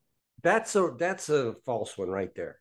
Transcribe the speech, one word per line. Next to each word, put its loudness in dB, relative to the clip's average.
That's 2
a, 4
that's -2
a 2
false -4
one -2
right -2
there. -10